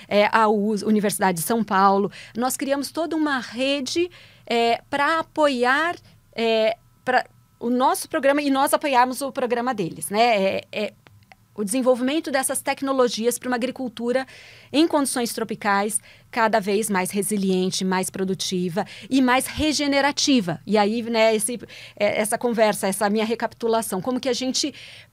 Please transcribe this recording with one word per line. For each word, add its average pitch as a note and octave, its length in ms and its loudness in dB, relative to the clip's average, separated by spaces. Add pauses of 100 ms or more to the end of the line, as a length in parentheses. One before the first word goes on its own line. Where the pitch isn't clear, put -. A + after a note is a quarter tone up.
é, G#3 240 4
a A3 160 4
U-, G#3+ 280 2 (120)
Universidade G3 520 2
de D#3+ 60 -4
São A#3 200 0
Paulo, G3 480 4 (240)
nós B3 220 -2
criamos C#4 340 -2
toda D#4+ 240 -4
uma D4 240 0
rede, C#4 720 -4 (360)
é, A#3 440 0
pra D4 300 0
apoiar, D4 760 0 (400)
é, A3 400 2 (260)
pra B3 220 0 (340)
o A#3 120 -4
nosso C4+ 400 0
programa C#4+ 320 2
e C#4+ 80 0
nós C4+ 240 2
apoiarmos C4 480 2
o C4+ 100 -6
programa A#3+ 400 -2
deles, D#3+ 380 -6
né? G#3+ 320 2 (160)
É, - 120 -10
é G#3 220 -6 (640)
o G#3+ 80 -6
desenvolvimento B3+ 640 0
dessas C4 320 -2
tecnologias B3+ 720 0
pra B3 120 -10
uma B3 80 -2
agricultura B3 680 -4 (480)
em D#4 140 4
condições C4+ 460 0
tropicais G#3 680 -2 (300)
cada A3 300 2
vez G3 280 0
mais F#3 220 0
resiliente, F#3+ 760 0
mais F#3 260 0
produtiva F#3 760 -4 (240)
e C4+ 100 4
mais B3+ 280 2
regenerativa. C#4 1160 0
E G#3 140 2
aí, G#3+ 240 2
né, A3+ 320 2
esse, A3 240 -2 (380)
é, - 240 0
essa A3 180 -2
conversa, G#3+ 480 2
essa G3+ 240 0
minha G#3+ 140 0
recapitulação, A3+ 760 -2
como B3+ 200 -4
que C4+ 80 -4
a B3 40 2
gente C4 400 -2 (400)